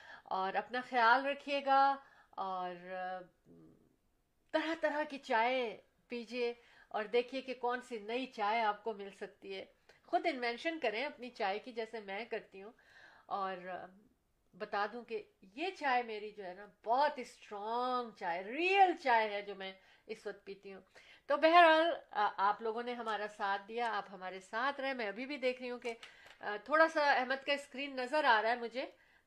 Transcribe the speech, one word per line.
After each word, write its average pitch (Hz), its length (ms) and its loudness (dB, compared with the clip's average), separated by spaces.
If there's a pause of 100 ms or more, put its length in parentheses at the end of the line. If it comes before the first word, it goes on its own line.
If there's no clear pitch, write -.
(220)
اور 190 320 -2
اپنا 214 260 -4 (100)
خیال 247 360 6
رکھیے 277 400 -4
گا، 269 300 6 (340)
اور، 180 640 -6
آ، 185 260 -6 (1300)
طرح 311 280 0
طرح 302 300 -2
کی 277 80 -10
چائے 240 600 0 (280)
پیجیے، 240 460 -6 (340)
اور 214 160 -6
دیکھیے 247 360 0
کہ 254 140 -8
کون 247 340 -4
سی 233 100 -8
نئی 233 280 -6
چائے 226 360 0
آپ 208 220 -2
کو 226 80 -4
مل 196 180 -12
سکتی 196 440 -14
ہے۔ 190 100 -10 (420)
خود 359 200 0
انوینشن 254 560 -2
کریں 226 220 -2
اپنی 254 260 -8
چائے 208 280 -2
کی، 247 140 -12
جیسے 220 280 -8
میں 202 240 -8
کرتی 196 380 -10
ہوں۔ 214 100 -18 (540)
اور، 190 400 -6
آ، 185 200 -10 (680)
بتا 202 380 -4
دوں 233 120 -12
کہ 220 180 -8 (200)
یہ 214 240 -8 (120)
چائے 254 240 2
میری 214 280 -8
جو 208 140 -14
ہے 180 100 -10
نا، 202 120 -16 (180)
بہت 269 320 4
اسٹرانگ 240 1000 -4
چائے، 180 260 -4
ریئل 359 480 4 (100)
چائے 226 280 4
ہے 202 120 -4
جو 202 120 -10
میں 190 180 -10 (340)
اس 214 200 -12
وقت 196 180 -10
پیتی 196 300 -14
ہوں۔ 190 60 -16 (460)
تو 285 100 2
بہرحال، 320 560 8 (180)
آ، 208 260 2
آپ 208 260 2
لوگوں 226 200 -2
نے 240 120 -6
ہمارا 220 320 -4 (100)
ساتھ 196 320 -2
دیا، 226 280 -2
آپ 202 160 -2
ہمارے 185 280 -10
ساتھ 262 400 -2
رہے۔ 269 140 -2
میں 240 120 -4
ابھی 208 200 -6
بھی 294 100 -6
دیکھ 254 260 -2
رہی 254 80 -8
ہوں 247 80 -8
کہ، 240 160 -8 (460)
آ، 208 240 -6
تھوڑا 320 240 6
سا 302 240 4
احمد 254 340 0
کا 294 60 0
اسکرین 285 440 -6
نظر 254 280 2
آ 226 180 6
رہا 220 60 2
ہے 240 80 2
مجھے، 233 300 -6 (400)